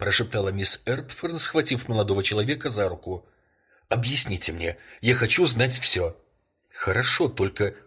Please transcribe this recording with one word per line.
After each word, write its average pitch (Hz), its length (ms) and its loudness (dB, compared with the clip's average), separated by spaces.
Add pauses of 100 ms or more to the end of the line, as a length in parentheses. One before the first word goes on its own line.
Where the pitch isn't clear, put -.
Прошептала 101 480 0
мисс 98 380 0
Эрпферн, - 520 -4
схватив 151 480 0
молодого 101 380 0
человека 127 460 -2
за 104 180 0
руку. 90 400 -10 (600)
«Объясните 117 640 0
мне, 85 260 -4 (220)
я 120 140 4
хочу 123 320 4
знать 123 320 2
всё». - 380 0 (540)
«Хорошо, 123 580 0
только 98 460 -2 (120)